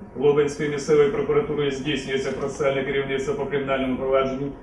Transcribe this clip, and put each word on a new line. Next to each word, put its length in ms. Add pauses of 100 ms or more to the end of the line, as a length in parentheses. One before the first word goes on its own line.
(160)
Лубенською 540
місцевою 420
прокуратурою 580
здійснюється 640
процесуальне 520
керівництво 500
по 120
кримінальному 500
провадженню 560 (100)